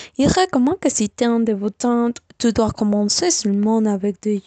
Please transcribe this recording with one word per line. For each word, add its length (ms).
il 100
recommande 500
que 100
si 200
t'es 160
un 160
débutant, 720
tu 140
dois 180
commencer 640
seulement 540
avec 360
deux 240